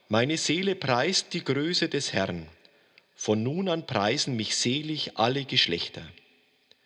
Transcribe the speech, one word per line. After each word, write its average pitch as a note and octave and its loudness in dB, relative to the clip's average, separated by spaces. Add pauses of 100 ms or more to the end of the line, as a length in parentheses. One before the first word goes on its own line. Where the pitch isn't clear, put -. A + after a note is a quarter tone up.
"Meine B2+ 2
Seele F#3 0
preist C3+ 0
die E3+ -4
Größe D#3+ 0
des - -2
Herrn. F2 -2 (680)
Von A2 2
nun F3 0
an E3 -2
preisen B2 2
mich G#2+ -2
selig D3+ -2
alle C3 2
Geschlechter." E2+ -2 (840)